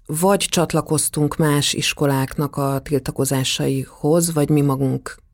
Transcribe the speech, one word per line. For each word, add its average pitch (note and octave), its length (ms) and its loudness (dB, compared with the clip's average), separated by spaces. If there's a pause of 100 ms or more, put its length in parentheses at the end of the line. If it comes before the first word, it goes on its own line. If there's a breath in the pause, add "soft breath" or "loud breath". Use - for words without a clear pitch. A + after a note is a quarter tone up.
vagy F#3 320 2
csatlakoztunk D#3 960 0
más D3 360 2
iskoláknak C#3 840 -2
a C#3 280 -2
tiltakozásaihoz, C#3 1500 -2
vagy D3 160 0
mi D3+ 120 4
magunk C3+ 560 -2 (180)